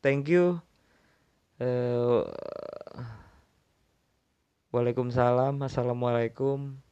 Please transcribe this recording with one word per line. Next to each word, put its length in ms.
Thank 240
you. 320
Eh, 640
waalaikumsalam, 920
assalamualaikum. 1120